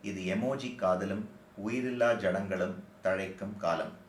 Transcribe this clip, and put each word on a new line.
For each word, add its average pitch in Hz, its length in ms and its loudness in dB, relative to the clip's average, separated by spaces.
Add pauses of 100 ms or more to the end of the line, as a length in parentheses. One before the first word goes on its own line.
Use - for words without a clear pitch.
இது 95 340 -2
எமோஜி 127 400 0
காதலும் 98 540 2 (380)
உயிரில்லா 120 480 2
ஜடங்களும் 95 600 0 (280)
தழைக்கும் 95 540 -2
காலம். 82 340 0 (180)